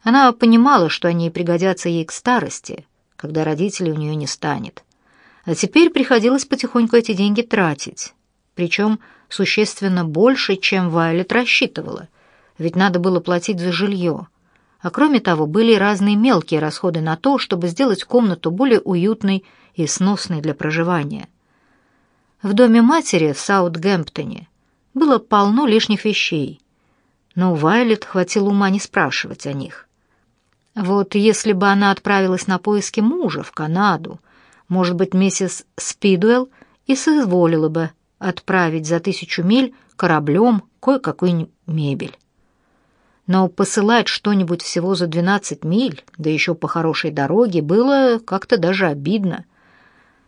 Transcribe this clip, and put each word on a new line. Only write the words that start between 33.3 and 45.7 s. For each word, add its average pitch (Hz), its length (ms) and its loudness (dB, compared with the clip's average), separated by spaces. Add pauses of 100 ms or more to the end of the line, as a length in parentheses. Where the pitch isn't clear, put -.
в - 100 -14
Канаду, 165 680 -2 (480)
может 180 280 0
быть, 190 180 -2
миссис 185 520 0 (120)
Спидуэлл 220 720 2 (380)
и 269 80 2
соизволила 180 760 2
бы 160 220 -4 (280)
отправить 175 640 -2
за 170 140 0
тысячу 170 440 -6
миль 247 300 2 (220)
кораблем 175 680 2 (180)
кое-какую 262 500 0
н-, 165 160 -2 (200)
мебель. 156 500 -4 (1080)
Но 185 220 2
посылать 202 600 0
что-нибудь 185 540 -2
всего 180 340 -2
за 175 120 -2
двенадцать 175 560 -2
миль, 180 400 -2 (140)